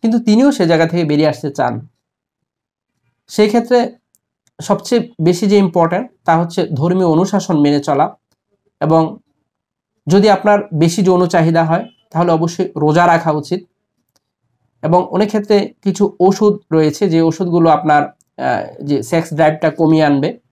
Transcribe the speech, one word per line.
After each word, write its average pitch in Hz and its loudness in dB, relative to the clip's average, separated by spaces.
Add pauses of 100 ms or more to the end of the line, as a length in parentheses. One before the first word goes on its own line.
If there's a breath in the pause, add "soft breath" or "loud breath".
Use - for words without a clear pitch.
কিন্তু 226 0
তিনিও 240 4
সে 202 0
জায়গা 165 2
থেকে 170 -2
বেরিয়ে 151 0
আসতে 143 -8
চান। 123 -4 (1500)
সেই 214 2
ক্ষেত্রে 240 0 (640)
সবচেয়ে 233 -2 (120)
বেশি 175 0
যে 202 4
ইম্পর্ট্যান্ট 180 0 (140)
তা 165 2
হচ্ছে 170 -4
ধর্মীয় 175 -2
অনুশাসন 175 0
মেনে 147 2
চলা 143 -2 (640)
এবং 160 0 (920)
যদি 196 4
আপনার 202 2 (140)
বেশি 165 0
যৌন 180 2
চাহিদা 165 0
হয় 165 -4 (220)
তাহলে 175 -2
অবশ্যই 165 -2
রোজা 151 2
রাখা 165 0
উচিত। 151 -6 (1160)
এবং 180 0
অনেক 202 0
ক্ষেত্রে 208 -2 (100)
কিছু 196 -2
ওষুধ 196 2 (120)
রয়েছে 156 0
যে 165 2
ওষুধগুলো 165 0
আপনার, 147 2
আহ, - -8
যে 143 -2
সেক্স 165 -4
ড্রাইভটা 156 0
কমিয়ে 160 2
আনবে 143 -2 (120)